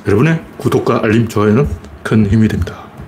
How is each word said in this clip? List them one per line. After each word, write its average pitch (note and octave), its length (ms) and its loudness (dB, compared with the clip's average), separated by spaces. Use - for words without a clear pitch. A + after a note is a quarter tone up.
여러분의 C#3+ 360 2
구독과 A#2+ 460 0
알림, A2+ 240 2
좋아요는 G#2+ 400 2
큰 A2 220 2
힘이 A2 220 2
됩니다. G2 360 -4